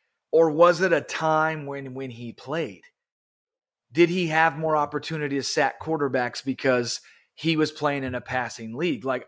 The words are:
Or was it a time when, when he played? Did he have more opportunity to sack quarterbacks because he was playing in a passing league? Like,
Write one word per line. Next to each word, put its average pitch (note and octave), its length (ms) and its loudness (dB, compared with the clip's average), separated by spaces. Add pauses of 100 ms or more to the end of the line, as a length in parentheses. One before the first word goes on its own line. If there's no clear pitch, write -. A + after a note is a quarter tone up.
(320)
Or D#3+ 200 6
was E3+ 300 6
it F3+ 120 4
a D3 80 4
time D#3 640 0
when, C#3 300 -10
when C3 160 -8
he A#2 220 -12
played? C3 500 -8 (1080)
Did E3 180 4
he F3 180 0
have D#3 320 2
more D#3 160 0
opportunity D3 640 -2
to C3 60 -2
sack - 380 0
quarterbacks C3+ 640 -2
because B2 560 0 (320)
he D#3+ 240 0
was D3+ 140 2
playing C#3+ 320 -4
in B2+ 100 -6
a A#2+ 80 -6
passing A#2 540 -6
league? D#3+ 280 -4
Like, B2+ 240 -4